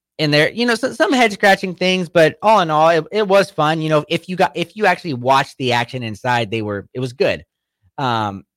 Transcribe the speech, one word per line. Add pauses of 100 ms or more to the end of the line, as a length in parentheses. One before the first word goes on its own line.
(160)
in
there,
you
know,
so,
some
head
scratching
things,
but
all
in
all,
it,
it
was
fun.
You
know,
if
you
got,
if
you
actually
watched
the
action
inside,
they
were,
it
was
good, (540)
um, (120)